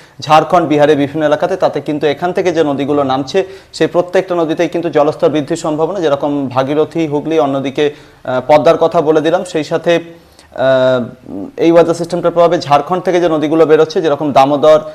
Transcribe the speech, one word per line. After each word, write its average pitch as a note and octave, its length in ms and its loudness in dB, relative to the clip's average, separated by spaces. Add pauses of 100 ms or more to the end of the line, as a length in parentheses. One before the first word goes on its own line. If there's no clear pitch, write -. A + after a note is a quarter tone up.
(220)
ঝাড়খণ্ড, D#3+ 460 2
বিহারের D3 300 4
বিভিন্ন C#3+ 280 -2
এলাকাতে, E3 320 0
তাতে D3+ 240 -2
কিন্তু D3+ 260 -4
এখান F3 260 -2
থেকে F#3 180 0
যে D#3+ 120 0
নদীগুলো C#3+ 400 -2
নামছে C#3 400 -2 (300)
সেই D#3+ 140 0
প্রত্যেকটা F3+ 480 -2
নদীতেই D#3+ 340 -2
কিন্তু E3+ 200 -4
জলস্তর D3+ 400 0
বৃদ্ধির D3+ 280 -2
সম্ভাবনা, D#3+ 420 -4
যেরকম C#3+ 480 -2
ভাগীরথী, C#3+ 600 -2
হুগলি, D3 320 -2
অন্যদিকে, C#3 560 -2 (280)
আহ, B2+ 240 -4
পদ্মার D3+ 300 4
কথা D#3+ 240 0
বলে D#3 200 2
দিলাম। E3 220 2
সেই D#3 200 -6
সাথে, E3 360 -2
আহ, C3 1040 -2 (520)
এই E3+ 140 2
ওয়েদার E3 240 4
সিস্টেমটার E3+ 360 -4
প্রভাবে E3+ 280 2
ঝাড়খণ্ড C#3+ 440 0
থেকে F3+ 180 0
যে E3+ 80 2
নদীগুলো D#3 360 2
বেরোচ্ছে, D#3 360 2
যেরকম D3 300 -2
দামোদর, C#3+ 480 4 (160)